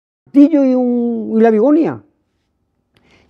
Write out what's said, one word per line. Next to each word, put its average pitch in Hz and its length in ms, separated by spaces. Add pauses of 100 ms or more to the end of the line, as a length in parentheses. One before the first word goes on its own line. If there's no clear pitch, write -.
(260)
martillo 285 380
y, 254 120
un, 240 600
y 220 40
la 226 100
bigonia. 220 500 (1300)